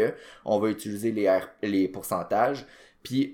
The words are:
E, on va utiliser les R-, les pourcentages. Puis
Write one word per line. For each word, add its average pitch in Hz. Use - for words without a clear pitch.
E, 156
on 104
va 107
utiliser 104
les 104
R-, 92
les 98
pourcentages. 98
Puis 135